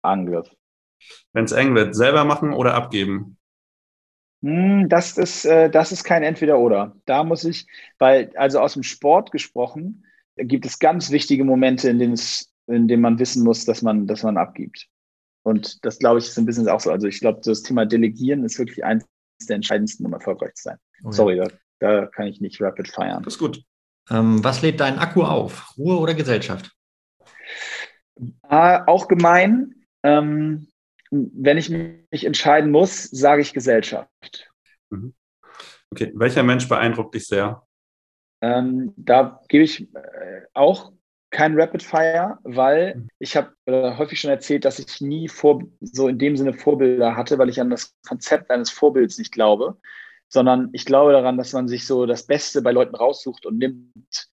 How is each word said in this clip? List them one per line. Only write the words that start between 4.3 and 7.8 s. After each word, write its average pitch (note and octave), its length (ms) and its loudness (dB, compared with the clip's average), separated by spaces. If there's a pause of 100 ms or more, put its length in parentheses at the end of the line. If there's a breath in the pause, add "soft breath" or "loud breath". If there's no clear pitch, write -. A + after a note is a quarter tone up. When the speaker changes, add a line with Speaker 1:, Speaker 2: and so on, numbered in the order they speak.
Speaker 1:
Hm, F#3 440 2
das E3+ 300 2
ist, - 260 -4
äh, D#3+ 260 6
das D#3+ 220 2
ist F3+ 100 -10
kein E3+ 220 0
Entweder-Oder. A#2+ 800 2
Da C#3 180 0
muss E3 220 -4
ich, E3+ 220 -8 (340 loud breath)